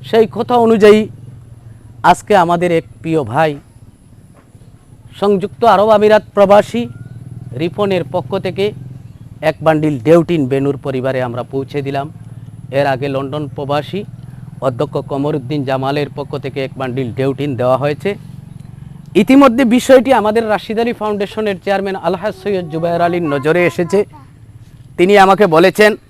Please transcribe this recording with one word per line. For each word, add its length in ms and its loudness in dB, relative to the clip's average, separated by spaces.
সেই 200 2
কথা 260 -4
অনুযায়ী 520 4
আজকে 340 2
আমাদের 360 2
এক 120 0
প্রিয় 240 -2
ভাই, 320 -2
সংযুক্ত 440 -2
আরব 240 4
আমিরাত 340 4
প্রবাসী 540 4
রিপনের 540 -2
পক্ষ 260 -6
থেকে 340 -4
এক 220 -2
বান্ডিল 380 0
ডেউটিন 460 2
বেনুর 300 0
পরিবারে 460 -4
আমরা 200 -6
পৌঁছে 400 -8
দিলাম। 280 -6
এর 160 0
আগে 220 -2
লন্ডন 400 -6
প্রবাসী 560 -6
অধ্যক্ষ 380 -4
কমরুদ্দিন 680 -6
জামালের 420 -4
পক্ষ 220 -10
থেকে 260 -8
এক 120 -8
বান্ডিল 360 -6
ডেউটিন 440 -4
দেওয়া 200 0
হয়েছে। 380 -4
ইতিমধ্যে 500 6
বিষয়টি 480 4
আমাদের 360 0
রাশিদ 300 -4
আলী 140 -2
ফাউন্ডেশনের 720 -4
চেয়ারম্যান 320 -2
আলহাজ 460 -4
সৈয়দ 280 -4
জুবায়ের 300 -2
আলীর 220 0
নজরে 440 0
এসেছে। 380 -2
তিনি 220 6
আমাকে 280 6
বলেছেন 500 4